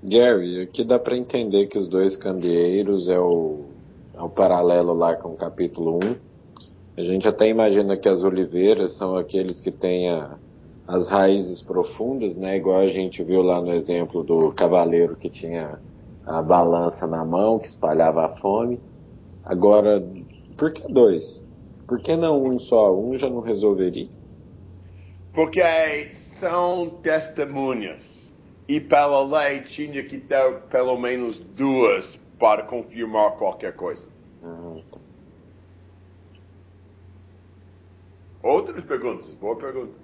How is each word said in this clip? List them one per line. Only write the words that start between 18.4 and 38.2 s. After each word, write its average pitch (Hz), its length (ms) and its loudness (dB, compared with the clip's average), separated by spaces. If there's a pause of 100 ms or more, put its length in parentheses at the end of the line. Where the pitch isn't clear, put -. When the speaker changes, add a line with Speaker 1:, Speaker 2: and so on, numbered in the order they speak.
Speaker 1:
Agora, 101 580 4 (540)
por 156 160 0
que - 200 -14
dois? - 540 4 (400)
Por 123 140 -4
que - 160 -2
não 160 260 0
um 131 160 -2
só? 107 400 4
Um 123 200 -4
já 131 120 -2
não 120 120 -6
resolveria? 98 680 -2 (1300)
Speaker 2:
Porque 160 280 0 (800)
são 175 500 -2 (120)
testemunhas. 139 1160 -4 (520)
E 147 100 0
pela 143 440 2
lei 143 380 -2
tinha 143 420 -12
que 135 160 -14
ter 131 340 0 (160)
pelo 127 260 0
menos 123 440 -4
duas 127 800 0 (200)
para 107 220 4
confirmar 110 720 -2
qualquer 95 420 -6
coisa. 85 340 -10 (360)
Speaker 1:
Ah, 85 320 -16 (160)
tá. - 80 -20 (3500)